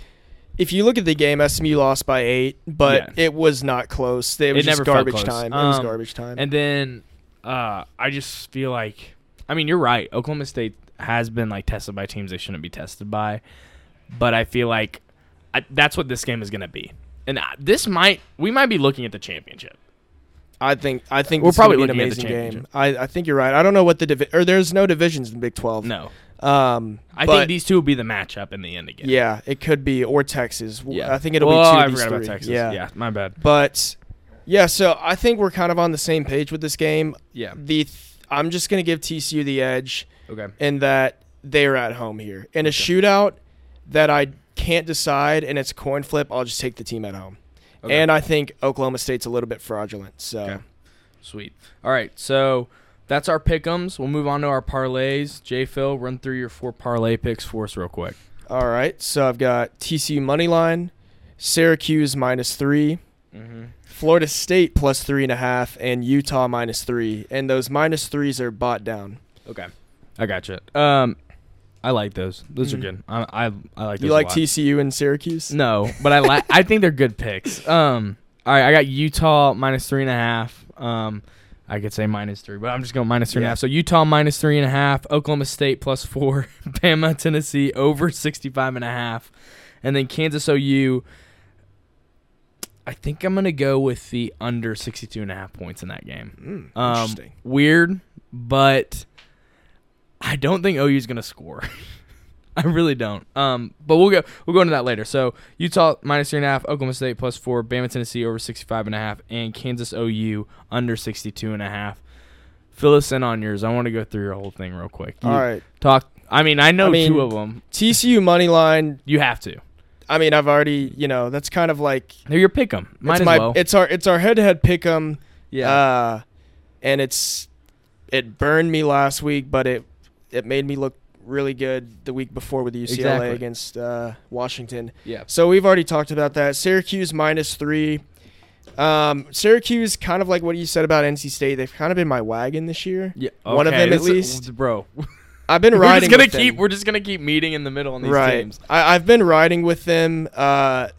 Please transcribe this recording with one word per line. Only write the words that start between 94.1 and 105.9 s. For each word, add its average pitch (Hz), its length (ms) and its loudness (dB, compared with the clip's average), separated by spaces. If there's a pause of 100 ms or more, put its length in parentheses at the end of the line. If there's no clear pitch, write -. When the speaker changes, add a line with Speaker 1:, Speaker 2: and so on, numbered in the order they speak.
Speaker 2:
under 117 320 -4
sixty-two 110 480 -12
and 98 100 -10
a 92 40 -10
half 98 180 -16
points 87 300 -16
in 90 60 -14
that - 160 -16
game. 92 720 -16
Speaker 1:
Mm, - 40 -8
Speaker 2:
Um, 123 120 0 (100)
Speaker 1:
interesting. 110 300 -8 (120)
Speaker 2:
weird, 160 560 2 (340)
but 135 720 2 (1120)
I - 160 -4
don't 160 280 -2
think 180 160 0
O 143 80 2
U's 139 180 2
gonna 117 160 -10
score. - 420 -16 (460)
<laughs> - 480 -16
I 151 60 0
really 160 320 2
don't. 107 300 -6 (120)
Um, 127 360 -2 (120)
but 160 120 4
we'll 190 120 8
go, 185 140 4 (220)
we'll 175 100 -4
go 185 60 8
into 175 100 4
that 135 120 0
later. 113 220 -2
So 127 280 -2 (240)
Utah 165 440 2